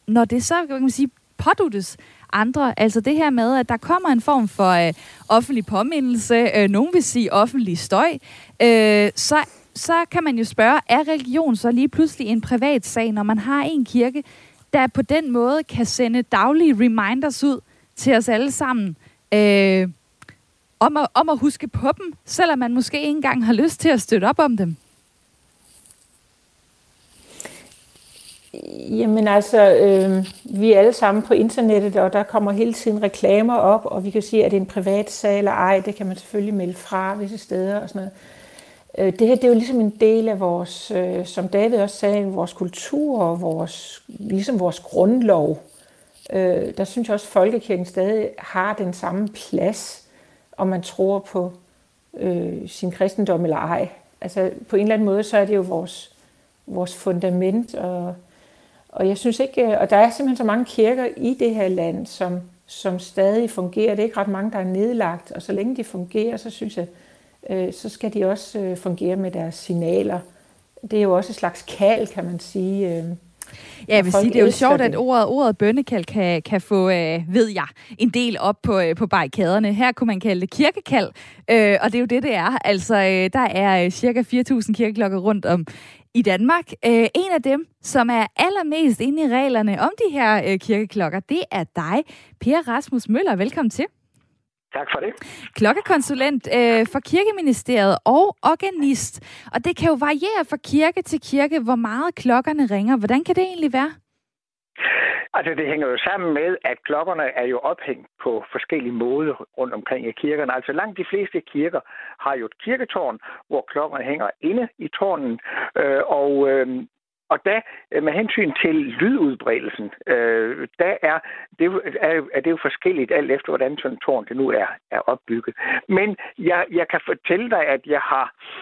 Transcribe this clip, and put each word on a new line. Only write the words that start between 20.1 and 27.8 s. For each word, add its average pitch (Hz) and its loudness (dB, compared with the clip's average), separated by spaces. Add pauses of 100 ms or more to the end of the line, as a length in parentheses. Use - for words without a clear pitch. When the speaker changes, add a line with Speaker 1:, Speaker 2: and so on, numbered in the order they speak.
Speaker 1:
om 294 4
at, 285 2
om 311 4
at 294 2
huske 285 -2
på 269 -2
dem, 359 -10 (120)
selvom 320 0
man 240 -2
måske 254 -2
ikke 302 -2
engang 262 0
har 233 4
lyst 294 2
til 320 4
at 254 4
støtte 196 0
op 285 2
om 262 2
dem? 165 -2 (4000)